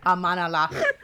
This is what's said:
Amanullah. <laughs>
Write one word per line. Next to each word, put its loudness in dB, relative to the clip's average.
Amanullah. 0
<laughs> -2